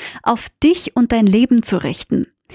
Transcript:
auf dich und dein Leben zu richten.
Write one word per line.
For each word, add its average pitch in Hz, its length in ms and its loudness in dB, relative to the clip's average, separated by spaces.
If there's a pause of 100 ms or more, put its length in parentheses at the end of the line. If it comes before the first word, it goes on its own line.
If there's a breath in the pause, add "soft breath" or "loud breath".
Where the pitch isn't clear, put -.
(220 loud breath)
auf - 260 -4 (140)
dich - 340 0
und 240 160 0
dein 226 160 2
Leben 233 360 4
zu - 180 -2
richten. - 460 -4 (280 loud breath)